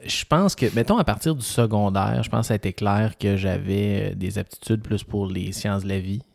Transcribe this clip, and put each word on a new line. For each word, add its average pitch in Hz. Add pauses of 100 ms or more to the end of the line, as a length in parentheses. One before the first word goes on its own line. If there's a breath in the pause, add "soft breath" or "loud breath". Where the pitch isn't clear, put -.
je -
pense 180
que, 135 (100)
mettons, 117
à 180
partir 151
du 127
secondaire, 107
je 110
pense 113
que 117
ça 117
a 104
été 95
clair 104
que 98
j'avais, 98
euh, 98
des 98
aptitudes -
plus 104
pour 101
les 95
sciences 98
de 98
la 98
vie, 95 (140)